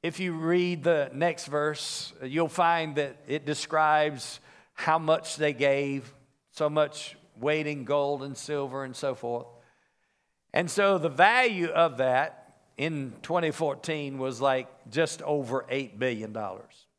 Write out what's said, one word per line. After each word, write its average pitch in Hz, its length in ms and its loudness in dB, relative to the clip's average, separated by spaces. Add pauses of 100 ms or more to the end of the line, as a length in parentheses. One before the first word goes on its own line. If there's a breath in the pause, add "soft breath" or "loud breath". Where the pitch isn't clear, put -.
if 165 180 -6
you 180 120 -2
read 170 520 0
the 151 280 2
next 160 340 -2
verse, 147 760 -4
you'll 151 260 0
find 165 480 2
that 143 200 -2 (100)
it 143 180 -4
describes 151 960 2 (320 soft breath)
how 160 260 2
much 160 380 0
they 147 160 2
gave, 139 640 0 (360)
so 151 200 0
much 151 460 0 (200)
weight 151 300 0
in 147 180 -4
gold 143 380 0
and 139 160 -10
silver 139 460 -6
and 127 120 -10
so 135 180 -2
forth. 120 340 -6 (1040 soft breath)
And 170 160 0
so 196 260 4
the 160 140 0
value 196 580 4
of 160 300 2
that 131 420 2 (340)
in 139 360 -4 (100)
twenty 165 280 0
fourteen 143 680 -4
was, 127 220 -4
like, 131 280 2 (220)
just 151 320 0
over 135 460 -2
eight 123 300 -6
billion 110 340 -2
dollars. 101 540 -10 (120)